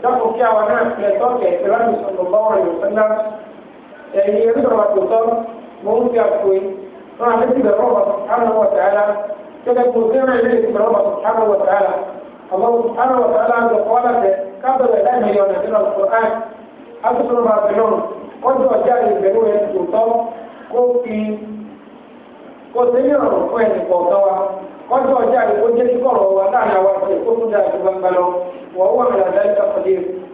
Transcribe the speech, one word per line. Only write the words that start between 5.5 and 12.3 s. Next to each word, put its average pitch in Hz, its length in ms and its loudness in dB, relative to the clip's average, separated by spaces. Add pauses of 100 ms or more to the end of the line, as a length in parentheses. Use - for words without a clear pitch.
mo 202 160 -2
ń - 20 0 (100)
fi 233 140 0
àpò 202 300 0
yìí. 196 140 -4 (500)
Wọ́n 233 120 0
á 226 80 2
lé 254 120 2
sí 262 100 2
ìbẹ̀rù 214 260 2
Allah - 160 2 (100)
subhanahu 226 480 0
wa 196 140 4
ta'ala. 202 280 2 (600)
Gẹ́gẹ́ 247 260 2
bí 233 80 0
mo 220 120 2
ṣe 262 100 2
ń 262 80 2
rìn 240 200 2
lé 233 80 2 (100)
ìbẹ̀rù 208 200 0
Allah 220 240 2
subhanahu 220 420 0
wa 190 120 2
ta'ala. 202 280 2 (600)